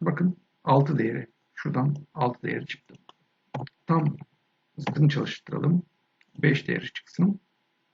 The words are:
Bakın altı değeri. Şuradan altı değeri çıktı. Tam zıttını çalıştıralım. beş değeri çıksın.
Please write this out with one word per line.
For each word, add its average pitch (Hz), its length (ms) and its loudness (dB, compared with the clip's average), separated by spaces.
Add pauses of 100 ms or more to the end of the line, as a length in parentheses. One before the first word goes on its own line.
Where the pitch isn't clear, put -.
Bakın 165 360 0 (280)
altı 143 340 4
değeri. 120 280 -2 (280)
Şuradan 143 420 -2 (180)
altı 123 280 -2
değeri - 240 -6
çıktı. - 280 -16 (920)
Tam 156 300 2 (640)
zıttını 147 300 2
çalıştıralım. - 760 0 (560)
beş - 300 2
değeri - 240 -4
çıksın. - 480 0 (540)